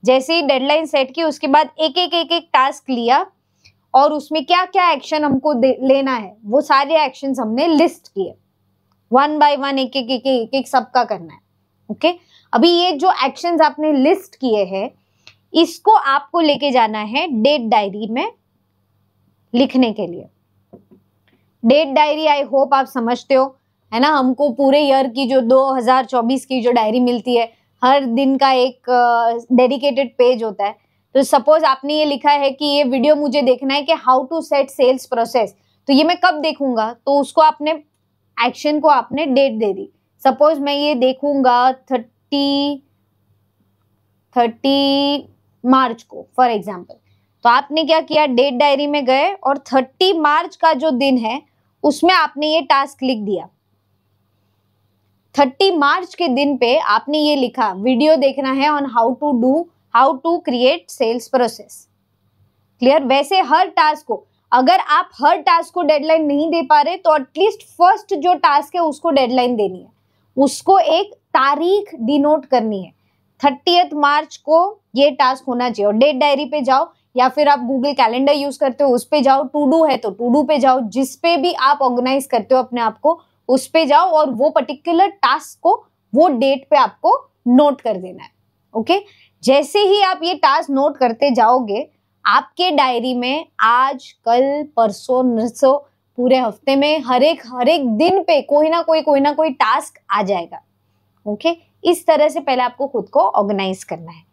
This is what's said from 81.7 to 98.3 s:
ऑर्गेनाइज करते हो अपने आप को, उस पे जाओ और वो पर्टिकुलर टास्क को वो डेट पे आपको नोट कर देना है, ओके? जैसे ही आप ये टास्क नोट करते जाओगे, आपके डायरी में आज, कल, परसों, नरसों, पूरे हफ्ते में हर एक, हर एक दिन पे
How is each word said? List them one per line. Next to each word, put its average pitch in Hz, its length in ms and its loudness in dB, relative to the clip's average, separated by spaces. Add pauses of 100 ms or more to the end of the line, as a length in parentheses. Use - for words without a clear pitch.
ऑर्गेनाइज 254 440 -2
करते 240 280 -2
हो 254 80 2
अपने 240 180 -6
आप 220 180 -4
को, 330 220 0 (280)
उस 262 180 0
पे 320 200 0
जाओ 302 220 4
और 302 220 2
वो 254 200 0
पर्टिकुलर 330 560 0
टास्क - 560 -4
को 415 240 0 (280)
वो 311 140 6
डेट 269 420 -2
पे 302 60 4
आपको 311 540 0 (180)
नोट 277 320 4
कर 214 160 -6
देना 185 280 -14
है, - 60 -20 (440)
ओके? - 240 -2 (460)
जैसे 277 340 2
ही 403 240 2
आप 370 200 0
ये 349 120 -2
टास्क 294 360 0
नोट 285 260 0
करते 254 340 0
जाओगे, 233 600 0 (360)
आपके 277 440 -2
डायरी 254 440 -2
में 254 320 -4 (140)
आज, 254 520 0 (120)
कल, 277 520 0
परसों, 240 480 -2
नरसों, 247 540 0 (380)
पूरे 247 200 2
हफ्ते 254 400 -2
में 294 260 0
हर 247 200 0
एक, 320 240 0
हर 247 220 -2
एक 294 200 0
दिन 330 340 0
पे 311 200 0